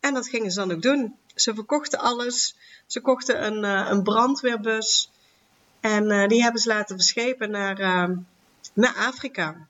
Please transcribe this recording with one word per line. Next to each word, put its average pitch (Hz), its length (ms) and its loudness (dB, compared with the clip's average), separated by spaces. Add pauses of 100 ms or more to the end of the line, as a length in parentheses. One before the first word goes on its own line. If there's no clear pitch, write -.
En 277 140 0
dat 254 140 -4
gingen 220 220 -4
ze 180 80 -4
dan 190 140 -2
ook 165 100 -6
doen. 254 340 0 (180)
Ze - 200 0
verkochten 285 440 -2
alles. 240 580 -2 (300)
Ze - 140 -8
kochten - 460 0
een, 214 180 -2
eh, 196 260 0
een 202 120 2
brandweerbus. 220 1080 0 (720)
En, 214 300 2
eh, 202 180 4
die 233 140 6
hebben 233 180 2
ze 233 80 0
laten 208 280 -2
verschepen 233 540 0
naar, 196 280 -4
ehm, 180 380 2 (580)
naar 233 200 2
Afrika. 202 760 -6